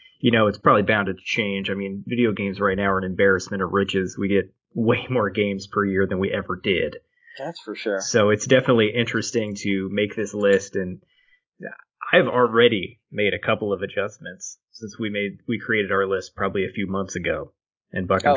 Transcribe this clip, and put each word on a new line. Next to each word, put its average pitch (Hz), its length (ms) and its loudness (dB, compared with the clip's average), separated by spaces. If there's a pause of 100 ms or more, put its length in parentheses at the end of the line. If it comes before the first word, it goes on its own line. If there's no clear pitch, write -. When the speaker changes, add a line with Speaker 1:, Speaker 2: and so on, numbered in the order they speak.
(200)
Speaker 1:
you 120 120 4
know, 110 160 6
it's 101 100 0
probably 117 260 6
bound 101 240 2
to 95 140 -4
change. 98 480 -4
I 98 60 -4
mean, 98 320 -6
video 120 240 2
games 98 300 -4
right 98 160 2
now 98 140 2
are 95 60 2
an 95 60 0
embarrassment 95 580 2
of 90 120 -2
riches. 98 440 0
We 101 120 -2
get 98 240 0 (200)
way 117 360 0
more 113 200 0
games 101 380 -2
per 101 180 0
year 95 220 2
than 95 120 -4
we 98 120 0
ever 95 300 -4
did. 85 340 0 (420)
Speaker 2:
That's 156 220 -10
for 104 160 -12
sure. 101 260 -4
Speaker 1:
So 104 280 2
it's 104 180 0
definitely 120 480 4
interesting 113 680 -2
to 98 280 -2
make 104 240 -2
this 101 180 -6
list, 101 440 2
and 90 240 -6 (1120)
I've 170 160 4
already 113 760 2 (100)
made 104 220 0
a 90 120 -6
couple 104 280 0
of 90 80 -4
adjustments 98 760 -8 (140)
since - 260 -16
we 110 120 -4
made, 101 380 -4
we 113 120 -2
created 104 320 -2
our 98 160 2
list 95 300 -4
probably 98 280 -2
a 90 80 -8
few 98 140 -4
months 95 300 -4
ago. 80 340 -4 (400)
And 95 160 -6
Buck, 110 180 0
I'm 147 120 6